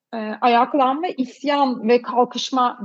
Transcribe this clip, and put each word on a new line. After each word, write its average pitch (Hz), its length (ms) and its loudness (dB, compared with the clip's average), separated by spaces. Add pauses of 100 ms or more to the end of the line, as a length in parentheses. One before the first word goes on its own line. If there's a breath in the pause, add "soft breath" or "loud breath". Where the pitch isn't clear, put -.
(140)
e, 226 40 -8 (220)
ayaklanma, 262 640 2
isyan 269 840 -2
ve 240 140 4
kalkışma 247 840 -2